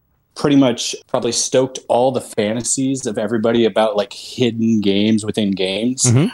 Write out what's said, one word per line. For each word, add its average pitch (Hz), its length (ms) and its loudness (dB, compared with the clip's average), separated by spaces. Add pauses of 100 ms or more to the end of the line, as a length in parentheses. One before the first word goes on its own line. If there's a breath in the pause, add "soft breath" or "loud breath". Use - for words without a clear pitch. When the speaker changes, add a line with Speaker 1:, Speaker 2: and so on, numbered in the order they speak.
(360)
Speaker 1:
pretty 143 200 2
much 123 380 2 (120)
probably 120 260 -2
stoked - 460 0 (100)
all 123 240 2
the 117 80 -4
fantasies 123 840 -4
of 107 120 -6
everybody 117 460 2
about, 107 320 2
like, 101 160 -2
hidden 113 680 -2
games 104 440 2
within 104 280 -2
games. 95 520 -2
Speaker 2:
Mm-hmm. 123 140 4 (160)